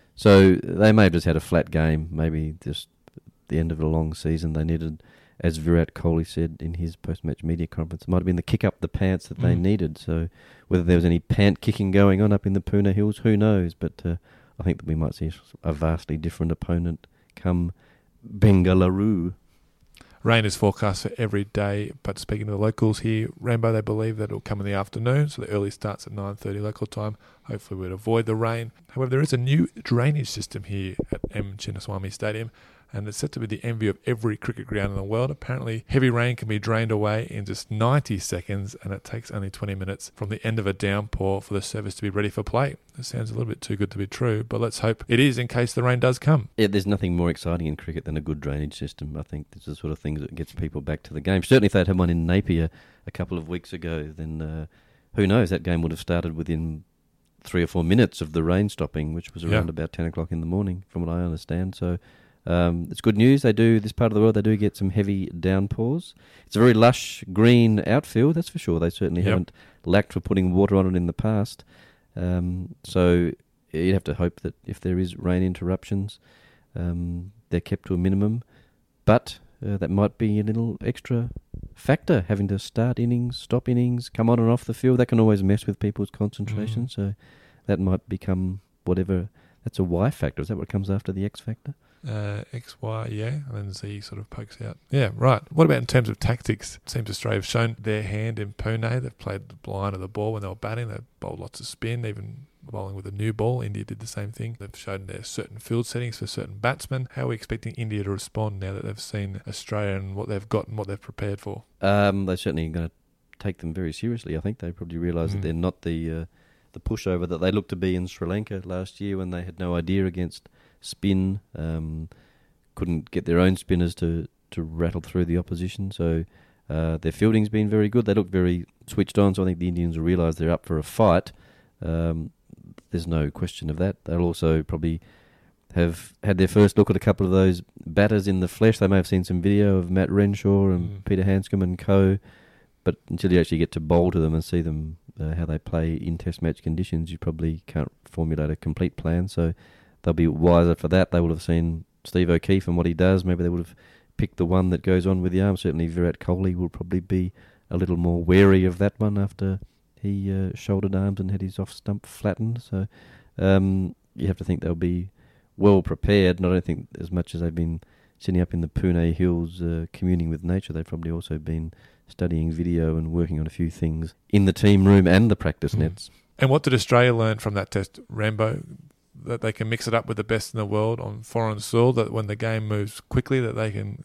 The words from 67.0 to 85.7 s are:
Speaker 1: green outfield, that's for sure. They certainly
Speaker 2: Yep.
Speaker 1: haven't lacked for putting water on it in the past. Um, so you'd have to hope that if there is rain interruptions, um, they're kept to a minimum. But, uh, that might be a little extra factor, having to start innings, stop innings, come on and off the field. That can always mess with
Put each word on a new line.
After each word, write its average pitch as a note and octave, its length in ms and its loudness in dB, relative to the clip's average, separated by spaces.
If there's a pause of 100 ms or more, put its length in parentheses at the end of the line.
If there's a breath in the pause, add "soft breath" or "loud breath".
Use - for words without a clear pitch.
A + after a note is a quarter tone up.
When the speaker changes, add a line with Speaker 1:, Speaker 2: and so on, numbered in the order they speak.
Speaker 1:
green A2+ 540 6
outfield, C#3 480 2
that's E3+ 160 -4
for - 80 -12
sure. E2+ 200 -2
They E2+ 120 2
certainly F2 320 -2
Speaker 2:
Yep. G2 80 2
Speaker 1:
haven't F#2 220 0 (340 soft breath)
lacked F#2+ 260 2
for F2+ 80 -4
putting F#2 320 2
water G2 240 4
on F#2+ 100 4
it F#2 100 0
in F2 100 0
the E2+ 80 -2
past. G#2+ 500 -4 (520 soft breath)
Um, F2+ 680 -2
so F2 480 4 (420)
you'd F2+ 220 2
have F#2+ 100 -2
to D2 100 -4
hope F2 260 -2
that - 140 -8 (120)
if - 140 -10
there F2+ 180 -2
is F2+ 180 -4
rain F2+ 280 0
interruptions, F#2 760 -4 (560 soft breath)
um, F2 560 -6 (200)
they're F2 100 0
kept - 260 -6
to F#2+ 80 -2
a F2 40 0
minimum. G2+ 440 2 (640 soft breath)
But, - 340 2 (260)
uh, G2+ 120 -2
that F#2 140 -2
might G2+ 280 2
be G#2+ 220 0
a - 20 -2
little A2 420 -2
extra A#2+ 460 -4 (440)
factor, D3+ 540 2
having G2+ 200 2
to G2 100 0
start A2+ 400 -2
innings, A#2+ 380 -2
stop - 320 -2
innings, B2 400 0
come A2+ 200 0
on A#2+ 100 6
and A2+ 120 4
off B2 140 2
the A2+ 100 -6
field. B2+ 240 4
That A#2+ 80 4
can A#2 140 2
always A2 220 6
mess G2 240 2
with G2+ 120 -4